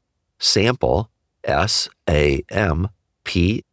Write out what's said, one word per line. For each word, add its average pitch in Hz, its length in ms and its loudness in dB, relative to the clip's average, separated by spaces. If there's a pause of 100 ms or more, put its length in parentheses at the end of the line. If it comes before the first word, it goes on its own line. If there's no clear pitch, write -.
(400)
SAMPLE, 107 720 0 (340)
S 80 460 -2 (200)
A 73 400 2
M 92 400 -2 (360)
P 95 480 -2